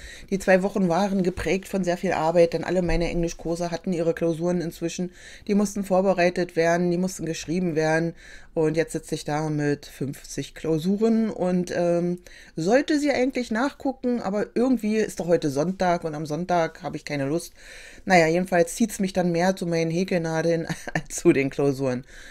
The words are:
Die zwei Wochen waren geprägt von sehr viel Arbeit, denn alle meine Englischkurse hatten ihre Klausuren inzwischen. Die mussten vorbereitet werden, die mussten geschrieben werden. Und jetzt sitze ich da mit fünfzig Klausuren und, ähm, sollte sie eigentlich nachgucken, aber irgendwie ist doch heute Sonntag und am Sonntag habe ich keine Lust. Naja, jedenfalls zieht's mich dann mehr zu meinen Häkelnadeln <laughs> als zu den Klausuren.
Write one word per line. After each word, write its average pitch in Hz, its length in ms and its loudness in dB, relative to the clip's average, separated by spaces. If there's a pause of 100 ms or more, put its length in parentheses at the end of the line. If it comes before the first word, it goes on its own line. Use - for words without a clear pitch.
(300)
Die 196 80 0
zwei 185 260 6
Wochen 196 260 2
waren 190 340 2
geprägt 185 460 -2
von 190 160 -2
sehr 175 100 2
viel 175 160 -2
Arbeit, 170 400 4
denn 160 140 -4
alle 180 160 0
meine 165 280 2
Englischkurse 170 640 -4
hatten 170 220 -4
ihre 165 200 0
Klausuren 170 460 -2
inzwischen. 170 520 -6 (360)
Die 208 80 2
mussten 202 300 0
vorbereitet 180 720 2
werden, 170 340 2
die 175 60 0
mussten 185 280 -4
geschrieben 160 500 -4
werden. 160 400 2 (380)
Und 156 220 2
jetzt 160 160 0
sitze 160 240 -6
ich - 80 -8
da 156 260 -2
mit 147 360 -2
fünfzig - 680 -10
Klausuren 202 760 0
und, 180 440 -2
ähm, 175 460 0 (380)
sollte 269 420 2
sie 285 120 2
eigentlich 254 380 -2
nachgucken, 247 720 -2
aber 202 340 -2
irgendwie 226 420 2
ist - 240 -2
doch 165 60 -4
heute 165 220 2
Sonntag 175 540 0
und 156 120 -6
am 156 100 -6
Sonntag 165 580 -2
habe 151 140 -8
ich - 80 -12
keine 139 220 -4
Lust. 160 260 -4 (500)
Naja, 175 240 6
jedenfalls 175 480 2
zieht's - 240 -2
mich 185 140 -2
dann 175 180 2
mehr 180 240 2
zu 180 120 -6
meinen 165 240 0
Häkelnadeln 165 760 0 (140)
<laughs> - 120 -10
als - 220 -6
zu - 160 6
den 135 180 2
Klausuren. 135 540 0 (280)